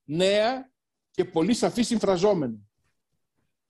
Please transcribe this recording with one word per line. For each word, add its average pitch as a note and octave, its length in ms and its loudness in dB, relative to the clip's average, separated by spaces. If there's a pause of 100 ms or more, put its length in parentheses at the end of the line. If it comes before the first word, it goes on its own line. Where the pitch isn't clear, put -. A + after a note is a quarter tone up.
νέα G#3 680 0 (400)
και F3+ 140 -2
πολύ A3+ 300 0
σαφή A3 280 0
συμφραζόμενα. F#3 760 0 (1120)